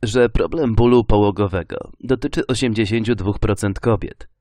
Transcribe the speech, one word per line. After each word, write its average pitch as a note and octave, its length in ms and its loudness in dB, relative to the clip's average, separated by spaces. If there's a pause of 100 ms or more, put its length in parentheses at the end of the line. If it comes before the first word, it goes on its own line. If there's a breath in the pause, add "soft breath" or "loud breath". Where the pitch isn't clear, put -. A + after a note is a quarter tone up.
że A#2+ 260 2
problem A#2+ 460 -2
bólu A#2+ 280 6
połogowego G2+ 760 0 (220)
dotyczy C3 480 -4
osiemdziesięciu A#2 680 0
dwóch G2+ 240 -4
procent G2+ 400 0
kobiet. - 480 -4 (140)